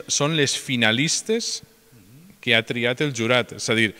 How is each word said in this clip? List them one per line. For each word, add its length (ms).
són 320
les 160
finalistes 1080
que 140
ha 100
triat 320
el 160
jurat. 400
És 160
a 60
dir, 220